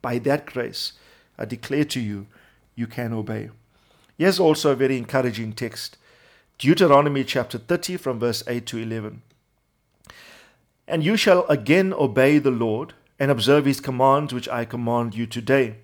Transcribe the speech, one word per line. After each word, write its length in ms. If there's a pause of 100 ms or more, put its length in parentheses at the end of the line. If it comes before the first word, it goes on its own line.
By 160
that 260
grace, 480 (460)
I 60
declare 400
to 140
you, 280 (480)
you 100
can 280
obey. 360 (680)
Here's 240
also 320
a 40
very 240
encouraging 540
text. 440 (640)
Deuteronomy 640
chapter 360
thirty 380
from 200
verse 300
eight 180
to 140
eleven. 420 (1700)
"And 160
you 120
shall 300
again 480
obey 460
the 100
Lord 460 (240)
and 100
observe 360
his 140
commands 540
which 160
I 160
command 480
you 140
today. 560